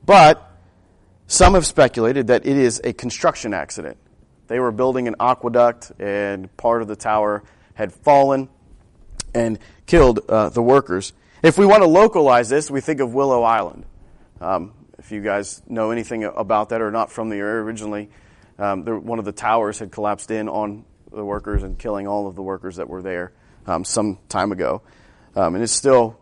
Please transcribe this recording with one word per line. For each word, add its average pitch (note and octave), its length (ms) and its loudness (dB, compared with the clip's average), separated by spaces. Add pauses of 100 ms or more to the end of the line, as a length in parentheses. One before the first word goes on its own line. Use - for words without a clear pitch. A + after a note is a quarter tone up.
But E3 480 8 (760)
some F#3 260 4
have F3 140 2
speculated B2 580 2
that A#2 220 2
it C#3 100 2
is B2 260 2
a A#2+ 80 -4
construction B2 640 -4
accident. D2+ 440 -10 (500)
They A#2+ 120 -4
were B2 120 -2
building B2+ 360 -2
an A2 120 -6
aqueduct, A#2+ 800 0
and G2+ 580 -6
part A#2 240 0
of G#2+ 60 -8
the G#2+ 80 -8
tower G#2 480 -2 (300)
had G2+ 200 -8
fallen C#3 560 2 (840)
and A#2 260 -2 (260)
killed, C3 340 4 (100)
uh, G#2+ 200 2
the A#2+ 120 -4
workers. A#2 520 0 (300)
If D#3+ 140 4
we G3+ 80 6
want G3+ 180 8
to E3+ 60 6
localize D#3 600 4
this, D3 220 0
we C#3 100 -4
think C#3+ 200 -4
of A#2+ 120 -2
Willow C3 300 2
Island. A2 420 -2 (540)
Um, F#2 340 -6 (240)
if - 140 -20
you G#2+ 100 -10
guys G2+ 460 -6
know A2+ 240 -4
anything A#2 320 -8
about G#2+ 460 -4
that A2+ 120 -4
or G#2+ 100 -4
not A2+ 200 -4
from A2+ 180 -8
the G#2 60 -8
area G#2 260 -6
originally, G#2+ 480 -10 (480)
um, G2 260 -6
there, A2 140 -6
one A2+ 220 -8
of G2+ 60 -10
the G2+ 60 -8
towers A2 480 -2
had G2+ 120 -14
collapsed G#2 400 -8
in G#2+ 180 -6
on G#2+ 360 -8 (260)
the G#2 120 -12
workers G2+ 400 -6
and F#2 140 -10
killing G2+ 300 -8
all G2+ 200 -6
of F#2 80 -14
the F#2+ 60 -14
workers F#2 360 -10
that D2+ 120 -10
were F#2 120 -14
there, F2+ 320 -10 (320)
um, F2 180 -4
some G#2 340 -4 (120)
time G2+ 220 -2
ago. F2+ 300 -4 (540)
Um, F2 200 0
and G#2 80 -4
it's A#2 100 -4
still A#2+ 480 2